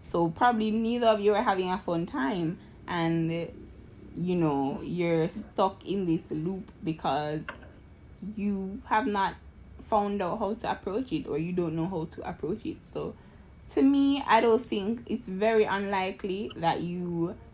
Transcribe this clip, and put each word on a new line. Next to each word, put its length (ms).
So 220
probably 420
neither 360
of 120
you 160
are 80
having 260
a 100
fun 260
time, 520
and, 420
you 200
know, 440
you're 460
stuck 580
in 200
this 160
loop 400
because 560
you 500
have 220
not 280
found 320
out 180
how 140
to 180
approach 400
it, 160
or 100
you 140
don't 240
know 120
how 180
to 120
approach 380
it. 200
So 280
to 80
me, 440
I 160
don't 240
think, 420
it's 200
very 380
unlikely 920
that 240
you 540